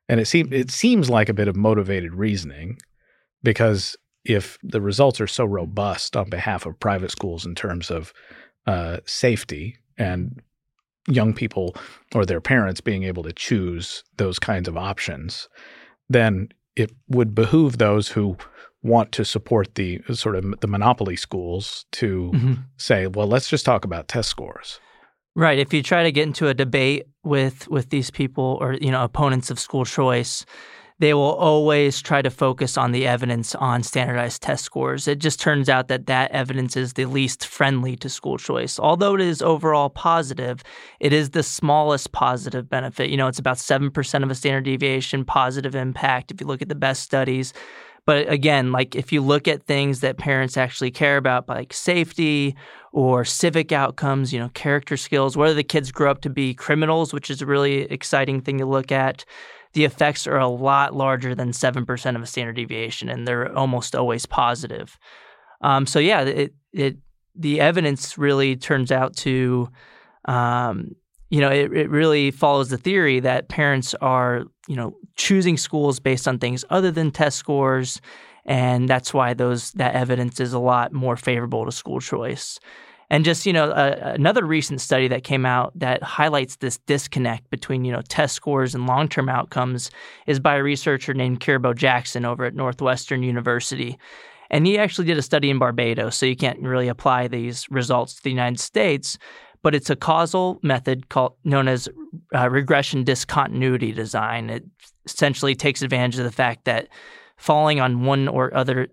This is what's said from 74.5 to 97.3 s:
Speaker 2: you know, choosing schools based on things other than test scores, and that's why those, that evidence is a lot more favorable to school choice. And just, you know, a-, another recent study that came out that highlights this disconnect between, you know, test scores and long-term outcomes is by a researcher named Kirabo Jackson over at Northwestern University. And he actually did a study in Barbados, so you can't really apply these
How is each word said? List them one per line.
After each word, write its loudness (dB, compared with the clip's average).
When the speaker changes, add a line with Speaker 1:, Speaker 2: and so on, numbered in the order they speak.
Speaker 2:
you -6
know, -6
choosing 2
schools 0
based 0
on 0
things -2
other 2
than 0
test 0
scores, 0
and 2
that's 0
why 2
those, -2
that -2
evidence 0
is -2
a -2
lot 2
more -2
favorable -2
to -6
school -6
choice. -6
And 4
just, 0
you 2
know, 4
a-, 0
another 4
recent 0
study 2
that -2
came 0
out 2
that 0
highlights 0
this -6
disconnect -2
between, -4
you -2
know, -4
test -2
scores -2
and -4
long-term 0
outcomes -4
is 0
by 4
a 2
researcher 0
named -2
Kirabo 2
Jackson -2
over -4
at -4
Northwestern -2
University. -4
And 4
he 4
actually 0
did 2
a 0
study 2
in 2
Barbados, 0
so -2
you 2
can't -2
really -2
apply 0
these -6